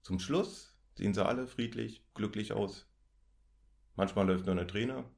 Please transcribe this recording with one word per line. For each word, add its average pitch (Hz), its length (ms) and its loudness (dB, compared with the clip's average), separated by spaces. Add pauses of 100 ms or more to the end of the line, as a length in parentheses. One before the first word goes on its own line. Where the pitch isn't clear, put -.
Zum 92 160 -2
Schluss - 560 -2 (200)
sehen 101 200 0
sie 98 100 2
alle 123 220 2
friedlich, 113 560 -4 (120)
glücklich 107 380 -2
aus. 101 340 -2 (1120)
Manchmal 95 300 2
läuft 92 200 4
nur 92 100 2
eine 87 100 0
Träne 117 380 -2 (140)